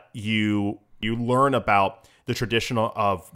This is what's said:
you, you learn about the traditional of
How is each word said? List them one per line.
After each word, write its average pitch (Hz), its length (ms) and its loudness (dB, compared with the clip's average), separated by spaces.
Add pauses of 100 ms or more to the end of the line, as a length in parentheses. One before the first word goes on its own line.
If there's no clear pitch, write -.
(140)
you, 107 640 -2 (220)
you 113 160 -4
learn 127 360 2
about 101 560 0 (180)
the 123 60 -4
traditional 113 640 -2
of 101 400 -2